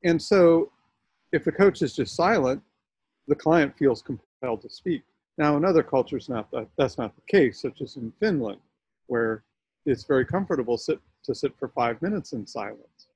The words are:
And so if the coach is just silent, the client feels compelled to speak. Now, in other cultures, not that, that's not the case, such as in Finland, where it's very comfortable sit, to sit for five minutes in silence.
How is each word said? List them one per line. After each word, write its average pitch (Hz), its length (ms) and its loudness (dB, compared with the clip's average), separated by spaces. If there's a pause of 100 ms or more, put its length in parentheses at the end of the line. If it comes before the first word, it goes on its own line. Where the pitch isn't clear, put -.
And 165 180 2
so 170 500 6 (600)
if 160 100 0
the 165 80 0
coach 196 300 2
is 139 140 -2
just - 200 -4
silent, 165 460 0 (640)
the 143 80 2
client 156 420 2
feels 131 260 0
compelled 117 580 -10
to 113 80 -18
speak. - 320 -6 (380)
Now, 147 180 2
in 151 80 0
other 170 180 4
cultures, 127 460 -2
not 113 220 -6
that, 117 160 -6 (100)
that's 135 220 -2
not 113 160 -6
the - 120 -20
case, 170 340 2
such 123 200 -8
as - 160 -14
in 117 220 -10
Finland, 143 420 -2 (460)
where 113 360 -2 (420)
it's 135 200 -2
very 131 180 0
comfortable 139 540 -2
sit, - 220 -4 (240)
to 120 120 -6
sit 135 240 -4
for 131 100 -8
five 117 320 -2
minutes 196 300 -6
in 117 160 -10
silence. - 680 -14